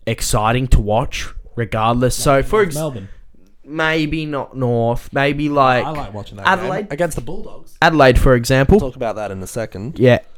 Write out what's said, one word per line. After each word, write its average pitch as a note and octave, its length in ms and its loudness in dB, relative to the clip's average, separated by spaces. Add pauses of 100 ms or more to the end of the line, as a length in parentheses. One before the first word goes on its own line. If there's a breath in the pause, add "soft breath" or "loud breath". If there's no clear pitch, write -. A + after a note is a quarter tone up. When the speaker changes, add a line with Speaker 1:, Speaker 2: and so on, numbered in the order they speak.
Speaker 1:
exciting A#2 640 0
to - 120 8
watch, A2 480 -2 (280)
regardless. A#2+ 600 0
So, C#3+ 200 2
Speaker 2:
Like C3+ 100 2
Speaker 1:
for G#3+ 120 -2
Speaker 2:
North G#3 80 2
Speaker 1:
ex- D3 100 -8
Speaker 2:
Melbourne. C3 320 -6 (560)
Speaker 1:
maybe D#3 600 -2
not C#3 300 -8
North, A#2+ 560 -2
maybe, C#3+ 360 0
like, C3 380 2
Speaker 2:
I D#3 40 -6
like C3+ 240 -8
watching G#2 220 -14
that G2 100 -10
Speaker 1:
Adelaide. F#3 360 -2
Speaker 2:
game. G3+ 80 -12
Against E3 260 -4
the C3+ 60 -6
Bulldogs. - 580 -10
Speaker 1:
Adelaide, D3 380 6
for C3 160 6
example. C3+ 440 4
Speaker 2:
We'll C#3 120 -2
talk - 60 -16
about A2 200 -4
that G#2 140 -8
in F#2+ 120 -10
a F2+ 40 -10
second. A2 520 -10
Speaker 1:
Yeah, A#2+ 200 4 (200)